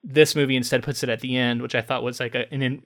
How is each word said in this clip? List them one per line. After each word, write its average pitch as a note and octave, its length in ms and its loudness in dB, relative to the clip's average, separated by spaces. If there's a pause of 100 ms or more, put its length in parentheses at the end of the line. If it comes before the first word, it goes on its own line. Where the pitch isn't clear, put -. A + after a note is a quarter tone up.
this D3 320 4
movie C3+ 220 2
instead B2+ 260 0
puts - 200 -6
it B2 80 -2
at A2+ 100 -2
the B2+ 160 -4
end, A#2+ 240 0
which B2 140 -6
I A#2+ 80 0
thought B2 200 -4
was, A#2+ 160 -6
like, A#2+ 160 -6
a, B2 160 -4
an C#3 120 -4
in-, C3 240 -2